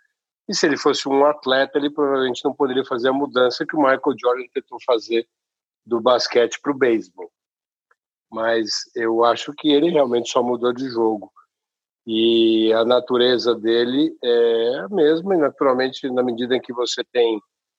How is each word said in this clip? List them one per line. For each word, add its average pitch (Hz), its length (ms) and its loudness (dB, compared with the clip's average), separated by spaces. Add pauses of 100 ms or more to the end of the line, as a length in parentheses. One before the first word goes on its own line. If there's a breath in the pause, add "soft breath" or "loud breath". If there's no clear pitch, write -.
(500)
e 190 60 -4
se - 100 0
ele 139 120 2
fosse 143 300 0
um 135 180 4
atleta, 135 520 0
ele 143 120 -2
provavelmente 139 540 -2
não 135 100 0
poderia 131 300 -2
fazer 127 260 -2
a 135 40 0
mudança 127 520 0
que - 100 -10
o 156 40 0
Michael 135 400 2
Jordan 123 340 -2
tentou 127 320 -8
fazer 113 420 -2 (580)
do 113 160 -4
basquete 120 600 2
pro 143 120 -4
beisebol. 113 580 -2 (1000)
Mas 110 640 -2
eu 113 300 0
acho 117 280 -2
que - 160 -4
ele 147 200 2
realmente 123 400 0
só 127 120 0
mudou 120 320 -2
de 131 160 -6
jogo. 110 420 -2 (760 soft breath)
E 113 680 2
a 113 120 2
natureza 123 680 2
dele 120 720 0
é 117 560 0
a 190 100 -10
mesma, 175 460 2
e - 20 2
naturalmente, 131 720 0
na 127 140 0
medida 123 320 -2
em 117 60 -2
que 127 120 -14
você 120 380 -4
tem 113 280 0 (400)